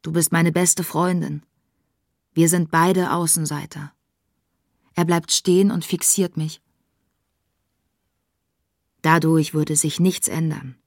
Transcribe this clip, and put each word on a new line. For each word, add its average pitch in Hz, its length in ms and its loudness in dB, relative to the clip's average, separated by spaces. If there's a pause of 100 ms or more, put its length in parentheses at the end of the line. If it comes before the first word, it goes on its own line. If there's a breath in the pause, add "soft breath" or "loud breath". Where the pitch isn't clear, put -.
"Du 160 80 -8
bist 165 200 0
meine 170 200 2
beste 175 320 0
Freundin. 160 580 -4 (920)
Wir 165 120 4
sind 170 220 0
beide 180 420 2
Außenseiter." 151 800 -4 (1000)
Er 170 120 0
bleibt 170 260 0
stehen 190 400 4
und 170 120 -4
fixiert - 540 -2
mich. 156 240 -8 (2500)
"Dadurch 160 540 2
würde 151 200 -2
sich 151 240 -2
nichts 180 280 0
ändern. 143 480 -6 (120)